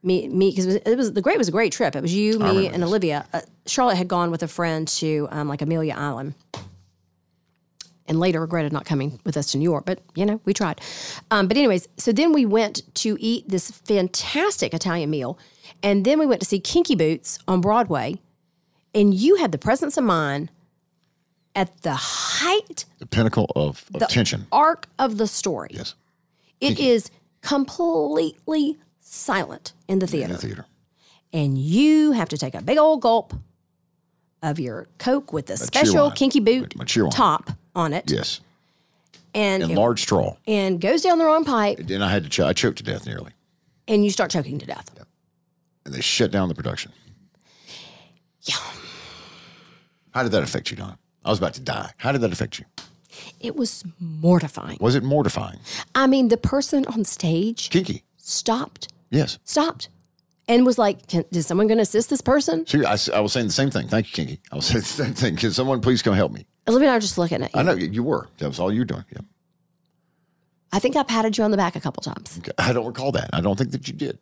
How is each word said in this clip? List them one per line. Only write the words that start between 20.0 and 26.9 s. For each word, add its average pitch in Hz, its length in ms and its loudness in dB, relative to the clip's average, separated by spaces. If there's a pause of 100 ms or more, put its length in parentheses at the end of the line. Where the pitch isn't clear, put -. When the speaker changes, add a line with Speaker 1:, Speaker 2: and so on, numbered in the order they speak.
Speaker 1:
mind 156 480 0 (1040)
at 190 280 -2
the 151 100 -2
height, - 920 -2 (160)
Speaker 2:
The - 60 -18
pinnacle 110 500 2
of, 73 380 -2
of - 80 -2
Speaker 1:
the 220 60 2
Speaker 2:
tension. 101 440 -2
Speaker 1:
arc 311 380 2 (100)
of 233 180 0
the 214 100 0
story. 135 440 -6
Speaker 2:
Yes. - 240 -12 (640)
Speaker 1:
It 269 160 0
Speaker 2:
Kinky. 269 140 2
Speaker 1:
is 233 200 2 (320)